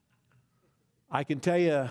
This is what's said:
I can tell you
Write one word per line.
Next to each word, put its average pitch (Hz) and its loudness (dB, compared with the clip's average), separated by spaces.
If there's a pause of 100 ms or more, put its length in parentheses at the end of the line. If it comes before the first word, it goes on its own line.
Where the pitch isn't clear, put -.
(1080)
I 139 -4
can 143 -4
tell 175 0
you 147 2